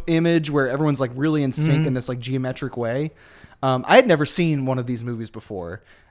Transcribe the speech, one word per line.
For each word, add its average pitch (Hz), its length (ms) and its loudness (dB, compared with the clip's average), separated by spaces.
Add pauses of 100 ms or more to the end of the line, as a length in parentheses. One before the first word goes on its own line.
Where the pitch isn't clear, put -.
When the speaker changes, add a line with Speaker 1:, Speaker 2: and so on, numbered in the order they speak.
Speaker 1:
image 165 440 2
where 143 180 2
everyone's, 139 320 0
like, 127 140 -2
really 151 280 0
in 135 100 0
sync 151 280 2
Speaker 2:
Mm-hmm. 156 80 2
Speaker 1:
in 131 60 0
this, 123 140 -4
like, 123 120 -6
geometric 127 560 -6
way. 123 360 -2 (500)
Um, 131 240 0
I 190 100 6
had 254 100 8
never 156 180 4
seen 151 400 0
one 131 140 -2
of 123 80 -4
these 117 180 -6
movies 113 240 -8
before. 95 540 -12 (280)